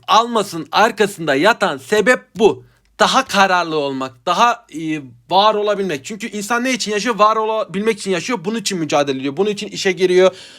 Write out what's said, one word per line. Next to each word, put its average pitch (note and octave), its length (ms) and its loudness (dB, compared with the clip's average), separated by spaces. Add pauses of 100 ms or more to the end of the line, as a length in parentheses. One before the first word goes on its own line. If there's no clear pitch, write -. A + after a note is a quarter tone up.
almasının G#3 640 0
arkasında G3+ 640 0
yatan F3+ 420 2
sebep G#3+ 420 0 (160)
bu. F3+ 280 2 (360)
Daha F3 260 2
kararlı F3+ 520 0
olmak, C3+ 480 -6
daha, A3+ 400 2 (100)
e, D#3 260 -6 (280)
var G#3 260 4
olabilmek. G3 500 -4
Çünkü A3 220 -10
insan A3 360 -4
ne C4 100 -2
için G#3 180 -4
yaşıyor? G#3+ 280 -2
Var G#3+ 160 4
olabilmek A3 640 -2
için F#3+ 120 -6
yaşıyor. F#3+ 340 -4
Bunun A3+ 140 -4
için G3 200 -4
mücadele C#3+ 400 0
ediyor. C#3 180 -6
Bunun G3+ 120 0
için G#3 180 -6
işe F#3 240 -4
giriyor. F3+ 440 4 (240)